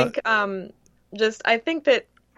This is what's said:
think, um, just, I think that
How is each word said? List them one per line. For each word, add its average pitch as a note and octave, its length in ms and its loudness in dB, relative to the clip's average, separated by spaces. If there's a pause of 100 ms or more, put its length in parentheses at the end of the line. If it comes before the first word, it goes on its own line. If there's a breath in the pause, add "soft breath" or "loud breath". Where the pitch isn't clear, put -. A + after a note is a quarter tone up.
think, - 240 -4
um, G3+ 420 0 (460)
just, A3 300 0
I A3+ 140 4
think D#4+ 260 -6
that B3 220 2 (300)